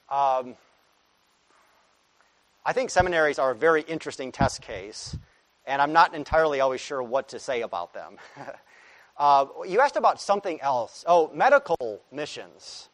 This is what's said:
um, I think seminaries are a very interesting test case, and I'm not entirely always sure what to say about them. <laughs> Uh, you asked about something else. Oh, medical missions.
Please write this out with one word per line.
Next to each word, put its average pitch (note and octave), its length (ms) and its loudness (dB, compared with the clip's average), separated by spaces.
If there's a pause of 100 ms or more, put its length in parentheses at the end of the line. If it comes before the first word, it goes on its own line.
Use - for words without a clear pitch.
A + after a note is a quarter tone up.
(100)
um, C3 440 0 (2000)
I D#3 120 -2
think B3 160 -2
seminaries E3 480 2
are C3+ 140 0
a - 20 -6
very D#3 260 2
interesting D3 520 -10
test - 280 -2
case, G#2 560 -12 (480)
and C#3 160 -2
I'm D3 140 2
not E3 200 6
entirely D3+ 460 0
always C3 220 0
sure C3+ 200 -6
what B2 280 -4
to B2 80 -12
say A#2+ 240 -4
about F#2 320 -8
them. F2+ 240 -16 (180)
<laughs> C#3 100 -16 (680)
Uh, C#3 280 6 (240)
you F#3 120 2
asked C#4 160 2
about A3+ 220 2
something G3 440 -2
else. B2+ 440 -4
Oh, E3 280 6
medical D#3+ 640 2 (100)
missions. B2 840 -14